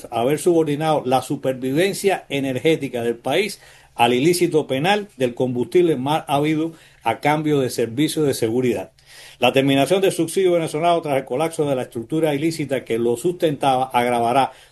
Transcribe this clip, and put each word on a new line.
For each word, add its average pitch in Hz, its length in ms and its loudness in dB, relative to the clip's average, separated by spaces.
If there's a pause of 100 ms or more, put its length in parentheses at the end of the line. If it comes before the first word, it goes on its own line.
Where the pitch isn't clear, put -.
haber 127 300 0
subordinado 156 640 0
la 127 160 2
supervivencia 147 1080 -2
energética 135 720 -2
del 117 120 -2
país 156 460 -4 (320)
al 120 200 4
ilícito 156 540 2
penal 190 400 0 (100)
del 127 160 -2
combustible 127 640 0
mal 143 320 -2
habido 156 460 0 (300)
a 117 160 -2
cambio 151 400 0
de 127 100 0
servicios 143 560 -2
de 135 80 0
seguridad. 113 580 -2 (480)
La 123 120 4
terminación 139 500 2
del 190 120 2
subsidio 175 400 0
venezolano 165 480 0
tras 147 160 -2
el 135 80 -2
colapso 151 420 -2
de 139 80 0
la 123 80 -4
estructura 151 520 -2
ilícita 139 500 -4
que 117 140 -2
lo 117 180 0
sustentaba 143 680 0
agravará 120 640 2 (200)